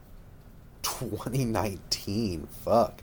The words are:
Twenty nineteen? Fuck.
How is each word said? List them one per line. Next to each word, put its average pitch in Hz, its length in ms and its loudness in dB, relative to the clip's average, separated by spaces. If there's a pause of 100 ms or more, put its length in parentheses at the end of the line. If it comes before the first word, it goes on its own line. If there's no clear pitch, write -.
(800)
Twenty 123 640 -2
nineteen? 98 1040 0
Fuck. - 560 4